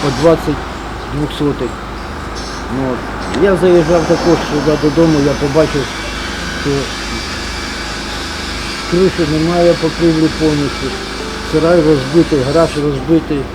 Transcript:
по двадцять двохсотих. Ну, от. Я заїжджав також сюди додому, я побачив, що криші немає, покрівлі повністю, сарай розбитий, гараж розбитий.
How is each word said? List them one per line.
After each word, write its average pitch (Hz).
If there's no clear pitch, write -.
по 135
двадцять 160
двохсотих. 143
Ну, 131
от. 117
Я 196
заїжджав 170
також 165
сюди 147
додому, 156
я 143
побачив, 143
що 143
криші 175
немає, 170
покрівлі 160
повністю, 147
сарай 165
розбитий, 147
гараж 165
розбитий. 147